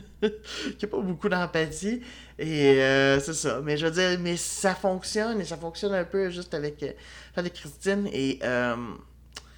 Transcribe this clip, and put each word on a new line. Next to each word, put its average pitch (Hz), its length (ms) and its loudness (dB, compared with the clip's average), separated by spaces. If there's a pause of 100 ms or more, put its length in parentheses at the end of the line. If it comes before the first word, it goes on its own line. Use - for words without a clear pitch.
(220)
<laughs> 214 60 4 (500)
qui - 80 -4
a - 20 -2
pas - 120 -4
beaucoup 185 300 -2
d'empathie. 180 720 -2 (360)
Et, 143 440 6
euh, 139 380 6
c'est 151 140 -2
ça. 135 300 -2
Mais 151 140 0
je 160 80 0
veux 160 60 2
dire, 180 280 2
mais 175 180 -2
ça - 380 -2
fonctionne, 208 680 -2
et 170 40 -6
ça 156 120 -8
fonctionne 170 360 -4
un 180 120 0
peu 190 240 -2
juste 175 240 -8
avec, 147 300 -6
euh, 135 100 -6 (420)
avec 175 180 -4
Christine. 196 580 -2
Et, 135 320 -2
euh, 123 320 0 (840)